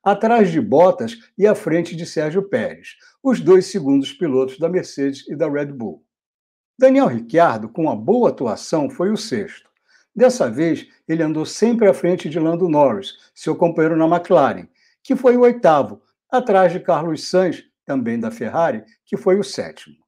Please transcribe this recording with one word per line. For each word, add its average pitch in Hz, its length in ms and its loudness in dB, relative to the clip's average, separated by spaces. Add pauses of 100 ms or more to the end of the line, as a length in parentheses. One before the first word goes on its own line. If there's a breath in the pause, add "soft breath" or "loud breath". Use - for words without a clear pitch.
atrás 202 480 2
de 160 100 0
Bottas 147 580 2 (180 soft breath)
e 190 80 2
à 214 80 4
frente 170 420 -4
de 165 100 -10
Sérgio 156 380 -4
Pérez, 110 520 -8 (260 soft breath)
os 247 200 0
dois 185 240 6
segundos 139 480 -2
pilotos 131 440 -2
da 165 120 -2
Mercedes 139 580 -6
e - 80 -10
da 151 140 -2
Red 143 180 -6
Bull. 117 360 -12 (720)
Daniel 262 300 4
Ricciardo, 117 600 0
com 165 160 -6
uma 143 120 -2
boa 175 340 0
atuação, 135 600 -4
foi 175 220 -2
o 214 60 -2
sexto. - 520 -8 (460)
Dessa 233 340 2
vez, 147 380 -2 (200 soft breath)
ele 160 140 -2
andou 156 240 -2
sempre 226 420 0
à 185 60 6
frente 175 360 -2
de 156 100 -4
Lando 170 300 0
Norris, 135 440 2 (220 soft breath)
seu - 200 -6
companheiro 165 420 0
na 160 100 2
McLaren, 151 600 2 (360)
que 269 120 -2
foi 247 200 4
o 247 60 2
oitavo, 160 600 2 (300)
atrás 202 400 2
de 180 80 -6
Carlos 160 480 -2
Sainz, 185 360 0 (220)
também 117 340 -4
da 113 120 -6
Ferrari, 120 520 -4 (220 soft breath)
que - 120 -6
foi 190 200 2
o 202 60 -2
sétimo. 80 520 -12 (120)